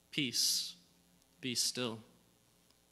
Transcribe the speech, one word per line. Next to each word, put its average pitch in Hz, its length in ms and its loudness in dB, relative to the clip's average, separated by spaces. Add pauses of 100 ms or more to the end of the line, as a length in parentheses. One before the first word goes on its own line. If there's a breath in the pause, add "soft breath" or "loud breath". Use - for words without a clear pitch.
(120)
"Peace, - 640 0 (640)
be 127 160 -4
still." 113 480 0 (880)